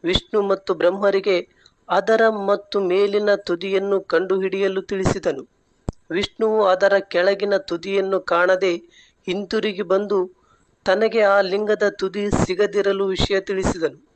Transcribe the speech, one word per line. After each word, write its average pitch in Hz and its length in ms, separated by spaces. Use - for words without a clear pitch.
ವಿಷ್ಣು 185 380
ಮತ್ತು 196 320
ಬ್ರಹ್ಮರಿಗೆ 190 720
ಅದರ 220 400
ಮತ್ತು 202 520
ಮೇಲಿನ 202 540
ತುದಿಯನ್ನು 196 680
ಕಂಡುಹಿಡಿಯಲು 190 800
ತಿಳಿಸಿದನು. 185 680
ವಿಷ್ಣುವು 214 540
ಅದರ 196 340
ಕೆಳಗಿನ 196 580
ತುದಿಯನ್ನು 190 640
ಕಾಣದೆ 180 560
ಹಿಂತಿರುಗಿ 202 560
ಬಂದು 190 480
ತನಗೆ 220 360
ಆ 202 200
ಲಿಂಗದ 208 420
ತುದಿ 196 320
ಸಿಗದಿರಲು 196 760
ವಿಷಯ 190 340
ತಿಳಿಸಿದನು. 190 760